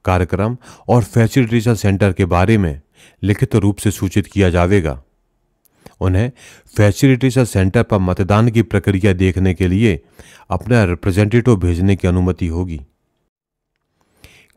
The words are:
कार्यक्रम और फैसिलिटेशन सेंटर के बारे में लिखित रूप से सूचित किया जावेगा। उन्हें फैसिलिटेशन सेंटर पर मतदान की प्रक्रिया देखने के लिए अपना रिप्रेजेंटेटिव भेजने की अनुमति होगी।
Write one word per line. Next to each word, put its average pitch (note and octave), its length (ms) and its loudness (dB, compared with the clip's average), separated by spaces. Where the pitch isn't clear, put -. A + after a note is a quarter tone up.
कार्यक्रम F#2 520 -2
और A#2 160 2
फैसिलिटेशन A#2 680 0
सेंटर G2 380 0
के F#2+ 120 -2
बारे F#2 340 2
में D2+ 220 -2
लिखित G2+ 320 -2
रूप G2+ 240 0
से G#2+ 120 -2
सूचित G2 360 -4
किया F#2+ 240 0
जावेगा। F2 520 0
उन्हें F#2+ 320 -2
फैसिलिटेशन B2 680 2
सेंटर G2 380 0
पर A2 160 -2
मतदान G2 500 0
की A2+ 140 2
प्रक्रिया G2 500 0
देखने F#2 420 0
के F#2 140 -2
लिए F#2+ 340 0
अपना A2 340 0
रिप्रेजेंटेटिव G#2 720 0
भेजने F2 400 0
की F#2 120 -2
अनुमति F2+ 380 -2
होगी। E2+ 340 -6